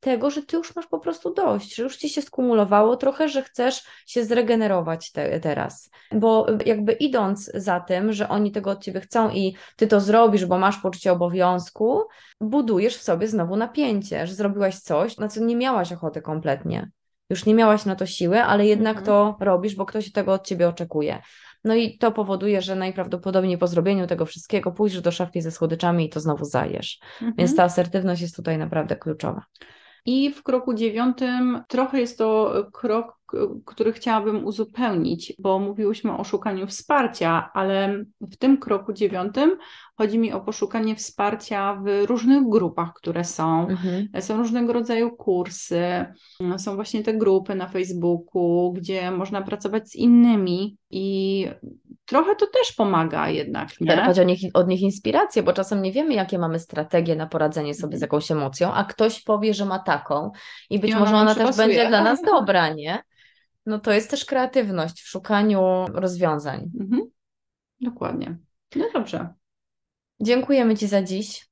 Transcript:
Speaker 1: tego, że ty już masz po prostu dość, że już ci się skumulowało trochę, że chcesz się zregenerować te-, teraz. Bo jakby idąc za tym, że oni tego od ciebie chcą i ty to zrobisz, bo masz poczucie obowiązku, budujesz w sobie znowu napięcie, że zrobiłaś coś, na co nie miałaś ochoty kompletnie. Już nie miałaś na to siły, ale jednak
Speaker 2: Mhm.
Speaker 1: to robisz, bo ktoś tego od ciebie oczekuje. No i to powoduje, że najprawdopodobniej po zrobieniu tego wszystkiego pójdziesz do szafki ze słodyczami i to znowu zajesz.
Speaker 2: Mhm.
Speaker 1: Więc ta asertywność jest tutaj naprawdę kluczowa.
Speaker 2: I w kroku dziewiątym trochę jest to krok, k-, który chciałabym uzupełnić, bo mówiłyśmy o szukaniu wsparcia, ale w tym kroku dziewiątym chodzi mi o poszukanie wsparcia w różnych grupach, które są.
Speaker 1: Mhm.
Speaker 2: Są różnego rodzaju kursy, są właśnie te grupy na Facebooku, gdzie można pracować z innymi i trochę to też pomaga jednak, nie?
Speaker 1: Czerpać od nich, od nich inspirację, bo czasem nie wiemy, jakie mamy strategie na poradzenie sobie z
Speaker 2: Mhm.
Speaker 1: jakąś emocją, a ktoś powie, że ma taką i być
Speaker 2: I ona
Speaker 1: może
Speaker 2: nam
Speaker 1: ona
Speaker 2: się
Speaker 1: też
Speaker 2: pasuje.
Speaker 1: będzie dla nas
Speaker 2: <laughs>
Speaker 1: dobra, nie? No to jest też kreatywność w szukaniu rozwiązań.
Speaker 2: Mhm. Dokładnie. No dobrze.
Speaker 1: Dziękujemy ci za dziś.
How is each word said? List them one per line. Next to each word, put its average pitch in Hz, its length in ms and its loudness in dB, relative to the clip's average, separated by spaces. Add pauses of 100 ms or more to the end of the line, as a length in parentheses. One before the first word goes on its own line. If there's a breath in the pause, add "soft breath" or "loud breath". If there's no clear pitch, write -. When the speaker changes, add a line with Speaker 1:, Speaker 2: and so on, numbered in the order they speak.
Speaker 1:
tego, 254 280 0
że 285 120 -6
ty 311 140 -6
już 330 200 -6
masz 330 100 -10
po 330 120 -4
prostu 339 360 -6
dość, 214 400 -2
że 226 80 -6
już 262 140 -6
ci 302 120 -6
się 285 140 -4
skumulowało 220 720 4
trochę, 269 320 0
że 269 140 -2
chcesz 262 400 -2 (240 loud breath)
się 240 180 -2
zregenerować 214 880 0
te-, 147 280 -2
teraz. - 500 -4 (220 soft breath)
Bo 220 340 4 (200)
jakby 214 260 2
idąc 214 640 0
za 185 260 -2
tym, 190 320 -2
że 208 160 -4
oni 208 240 0
tego 202 180 -4
od 196 140 -6
ciebie 190 160 -8
chcą 226 300 0
i 190 240 -2 (220 loud breath)
ty 220 100 4
to 208 140 6
zrobisz, 208 460 6
bo 180 120 0
masz 202 200 2
poczucie 185 340 -2
obowiązku, 180 920 0 (380 loud breath)
budujesz 220 560 0
w - 60 -16
sobie 190 260 0
znowu 190 280 -2
napięcie, 220 720 -2
że 185 80 -10
zrobiłaś 196 440 -2
coś, 180 400 -2
na 208 100 -4
co 214 160 -6
nie 233 120 0
miałaś 233 360 0
ochoty 160 300 -8
kompletnie. 160 680 -4 (400)
Już 185 160 -4
nie 214 80 6
miałaś 214 300 4
na 196 120 -2
to 185 100 -4
siły, 180 360 0
ale 208 240 4
jednak 214 320 2
Speaker 2:
Mhm. 196 80 -8
Speaker 1:
to 208 340 4
robisz, 196 360 0
bo 196 100 -4
ktoś 208 260 -6
tego 190 200 0
od 190 140 -2
ciebie 175 220 2
oczekuje. 170 540 -4 (420 loud breath)
No 220 100 2
i 226 240 0
to 226 140 2
powoduje, 196 500 0
że 190 140 -4
najprawdopodobniej 185 840 -2
po 180 80 2
zrobieniu 175 400 2
tego 170 200 -2
wszystkiego 180 460 -4
pójdziesz 185 280 0
do 170 120 0
szafki 175 300 -4
ze 160 80 -6
słodyczami 165 560 0
i - 20 -6
to 156 120 -6
znowu 151 240 -2
zajesz. - 540 -4 (140)
Speaker 2:
Mhm. 226 260 -6
Speaker 1:
Więc 277 180 4
ta 185 80 8
asertywność 180 580 0
jest 170 140 -8
tutaj 160 220 -4
naprawdę 160 380 -4
kluczowa. - 480 -8 (640 loud breath)
Speaker 2:
I 269 240 0
w - 120 -16
kroku 247 320 0
dziewiątym 247 920 0
trochę 262 320 0
jest 240 180 -4
to 220 340 2 (200)
krok, 226 540 -4
k-, - 120 -6 (280)
który 220 260 0
chciałabym 214 520 -2
uzupełnić, 196 920 -2
bo 190 200 0
mówiłyśmy 208 580 -2
o 196 80 -6
szukaniu 196 420 -4
wsparcia, 190 880 0
ale 196 500 0 (160)
w - 160 -16
tym 269 220 4
kroku 208 340 -2
dziewiątym 208 640 2 (400 loud breath)
chodzi 214 220 0
mi 220 140 2
o 196 80 -4
poszukanie 220 560 -4
wsparcia 202 760 -4 (120)
w 202 200 2
różnych 247 420 4
grupach, 170 460 0
które 170 300 -4
są. 165 440 0
Speaker 1:
Mhm. 185 400 -4 (140)
Speaker 2:
Są 214 140 -4
różnego 233 360 0
rodzaju 233 440 0
kursy, 175 680 -2 (760 soft breath)
są 196 160 -6
właśnie 214 280 -4
te 220 120 0
grupy 196 400 2
na 185 140 -6
Facebooku, 175 1040 0
gdzie 185 380 -6
można 190 320 -4
pracować 208 480 -6
z - 60 -20
innymi 208 800 4 (140)
i 190 560 -2 (580)
trochę 370 320 2
to 403 100 2
też 494 260 0
pomaga 160 560 0
jednak, 151 400 -4 (120)
nie? 165 60 0
Speaker 1:
Czerpać 180 320 4
od 180 80 6
nich, 180 140 2 (140)
od 180 140 2
nich 185 140 0
inspirację, 214 600 0
bo 180 100 2
czasem 196 300 -2
nie 190 100 -2
wiemy, 294 220 0
jakie 190 240 -2
mamy 165 200 -2
strategie 165 580 -2
na 156 100 -4
poradzenie 156 480 -2
sobie 147 240 -8
z - 40 -4
Speaker 2:
Mhm. 143 60 -4
Speaker 1:
jakąś 147 220 -2
emocją, 151 440 -2
a 196 100 0
ktoś 226 380 -2
powie, 214 320 0
że 202 100 -4
ma 190 140 -2
taką 151 520 -2 (400 loud breath)
i 208 80 0
być 214 120 0
Speaker 2:
I - 40 0
ona 214 60 2
Speaker 1:
może 214 120 4
Speaker 2:
nam 214 80 6
Speaker 1:
ona 214 100 6
Speaker 2:
się 214 100 4
Speaker 1:
też 226 60 4
Speaker 2:
pasuje. 220 200 4
Speaker 1:
będzie 226 220 4
dla 208 160 4
nas 247 220 2
Speaker 2:
<laughs> 427 60 4
Speaker 1:
dobra, 196 400 4
nie? 156 300 -6 (640 soft breath)
No 214 120 -4
to 214 140 0
jest 214 180 0
też 277 140 -4
kreatywność 220 800 -2
w - 60 -20
szukaniu 202 520 2 (340)
rozwiązań. 170 760 -2 (100)
Speaker 2:
Mhm. 214 220 0 (800)
Dokładnie. 240 580 -6 (380)
No 320 80 0 (100)
dobrze. 208 340 -4 (920)
Speaker 1:
Dziękujemy 240 560 2
ci 214 100 -2
za 196 160 2
dziś. 190 500 -8